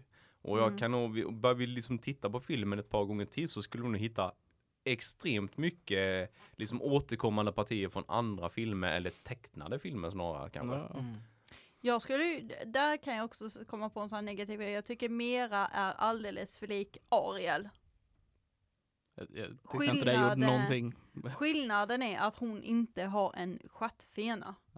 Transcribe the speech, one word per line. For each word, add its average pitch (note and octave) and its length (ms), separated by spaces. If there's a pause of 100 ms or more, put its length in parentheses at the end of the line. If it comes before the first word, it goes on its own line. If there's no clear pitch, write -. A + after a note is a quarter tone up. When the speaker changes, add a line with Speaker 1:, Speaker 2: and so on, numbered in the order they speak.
(420)
Speaker 1:
Och G#2 160
jag A2+ 80
Speaker 2:
Mm. G#2 120
Speaker 1:
kan A#2 120
nog, A#2+ 240
vi, A2 120
börjar A#2+ 280
vi B2 120
liksom B2 320
titta C3 320
på A#2+ 100
filmen G#2 380
ett G2+ 120
par G#2 140
gånger G#2 200
till D3+ 240
så G#2 140
skulle A#2+ 220
vi B2 60
nog G#2 100
hitta G#2 320 (520)
extremt A#2 720
mycket F#2+ 760 (240)
liksom A2 260
återkommande A2+ 680
partier G#2 360
från F#2 200
andra G2+ 400
filmer F#2+ 480
eller F2+ 140
tecknade - 680
filmer A2 320
snarare E2 400
kanske. B2 260
Speaker 3:
Ja. - 220
Speaker 4:
Mm. A#2+ 160 (680)
Speaker 2:
Jag A#3+ 220
skulle C4+ 220
ju, E4 160
d-, A3+ 140 (120)
där C#4 300
kan C#4 200
jag A3 80
också A3 220
s-, G#3 200
komma G#3+ 240
på G#3+ 100
en G#3 80
sån G#3+ 80
här G#3 60
negativ G#3 380
grej. G#3 120
Jag G#3 120
tycker A#3+ 240
Mera A#3 580
är F#3+ 320
alldeles G#3 600
för G#3+ 80
lik G3+ 300 (120)
Ariel. F#3 600 (1700)
Speaker 3:
Jag A2 120 (240)
tyckte - 160
inte - 180
det B2 80
gjorde B2 180
Speaker 2:
Skillnaden B2+ 100
Speaker 3:
någonting. B2+ 540 (400)
Speaker 2:
skillnaden B3 680
är G#3+ 180
att G#3+ 140
hon A3+ 280
inte A3+ 400
har G3 340
en F3+ 220 (120)
stjärtfena. G#3+ 840 (240)